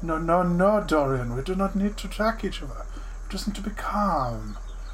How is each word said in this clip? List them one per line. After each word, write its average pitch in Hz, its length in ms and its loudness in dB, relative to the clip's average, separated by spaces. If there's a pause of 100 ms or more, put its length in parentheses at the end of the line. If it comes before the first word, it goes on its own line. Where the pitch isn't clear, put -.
No, 165 180 0
no, 170 240 4
no, 185 380 6
Dorian, 135 540 2
we 131 60 -2
do 185 140 -2
not 190 200 0
need 202 220 0
to - 100 -8
attack 220 360 0
each - 180 -4
other. - 240 -10 (100)
We - 360 -10
just 190 160 -4
need 202 80 -2
to 196 60 -8
be 208 100 -4
calm. 127 880 -2 (360)